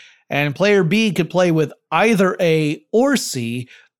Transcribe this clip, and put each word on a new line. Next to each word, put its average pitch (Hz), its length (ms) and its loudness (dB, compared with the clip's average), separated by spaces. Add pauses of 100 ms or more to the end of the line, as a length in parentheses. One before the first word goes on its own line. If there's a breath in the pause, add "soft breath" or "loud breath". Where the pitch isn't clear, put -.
(300 loud breath)
And 143 240 -2
player 202 300 2
B 208 280 0
could 160 160 -2
play 180 220 0
with 156 220 0 (180)
either 190 500 2
A 160 520 0
or 262 240 2
C, 120 520 -6 (320 loud breath)